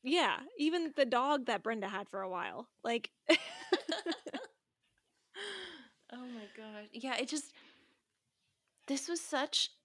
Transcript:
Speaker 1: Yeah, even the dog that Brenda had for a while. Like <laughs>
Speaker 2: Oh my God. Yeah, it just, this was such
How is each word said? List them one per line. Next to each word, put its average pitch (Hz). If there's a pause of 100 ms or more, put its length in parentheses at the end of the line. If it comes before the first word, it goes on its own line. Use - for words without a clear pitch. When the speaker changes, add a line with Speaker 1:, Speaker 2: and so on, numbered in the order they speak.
Speaker 1:
Yeah, 269 (160)
even 320
the 285
dog 254
that 214
Brenda 220
had 202
for 190
a 190
while. 175 (140)
Like 233 (160)
<laughs> - (1600)
Speaker 2:
Oh 247
my 220
God. 214
Yeah, 247
it 247
just, - (1300)
this 269
was 339
such - (160)